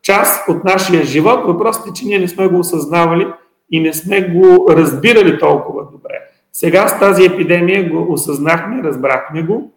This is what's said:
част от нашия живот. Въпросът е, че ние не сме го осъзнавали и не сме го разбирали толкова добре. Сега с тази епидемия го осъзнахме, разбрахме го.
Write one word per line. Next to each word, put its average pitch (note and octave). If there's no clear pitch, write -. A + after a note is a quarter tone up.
част -
от -
нашия F#3
живот. D#3
Въпросът G#3+
е, G3
че -
ние G3+
не F3+
сме F#3
го F3
осъзнавали E3+
и E3
не D#3+
сме F#3
го F3+
разбирали E3
толкова -
добре. -
Сега F3
с -
тази F#3+
епидемия F3
го E3+
осъзнахме, E3
разбрахме C3+
го. G#3